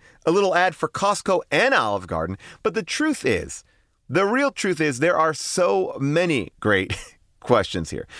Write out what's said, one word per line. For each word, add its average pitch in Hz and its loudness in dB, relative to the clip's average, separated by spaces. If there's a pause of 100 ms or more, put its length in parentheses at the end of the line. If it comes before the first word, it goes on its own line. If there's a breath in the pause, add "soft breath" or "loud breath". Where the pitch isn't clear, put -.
(260 soft breath)
a 160 2
little 190 2
ad 180 2
for - -4
Costco 196 0 (100)
and 226 4
Olive 101 0
Garden. 85 -4 (260 loud breath)
But 185 -2
the 220 -2
truth - -2
is, - -2 (420)
the 175 2
real 269 2
truth 185 -2
is 147 -2
there 165 2
are 160 2
so 190 0
many 147 0
great 98 0
<laughs> - -20 (240)
questions 95 2
here, - -8 (120 loud breath)